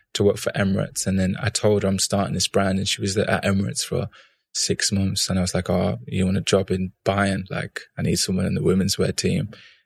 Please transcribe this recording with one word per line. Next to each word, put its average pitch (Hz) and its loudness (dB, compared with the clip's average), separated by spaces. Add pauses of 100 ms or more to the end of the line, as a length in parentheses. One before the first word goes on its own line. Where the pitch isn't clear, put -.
(140)
to - 0
work 101 4
for - -4
Emirates. 101 0
And 95 2
then 92 2
I 101 0
told 104 2
her 95 2
I'm 95 2
starting 95 0
this 90 0
brand, 95 0
and 98 -2
she - -2
was 98 0
at 101 2
Emirates 98 0
for 92 -4 (460)
six - -2
months. 98 0
And 95 0
I - 2
was 90 -2
like, 90 -2
"Oh, 92 0
you 95 0
want 95 2
a 90 0
job 92 0
in 92 -2 (120)
buying? 98 0
Like, - -8 (160)
I - -4
need 87 0
someone 95 0
in - 0
the 95 0
women's 95 2
wear 98 0
team." 95 -2 (360)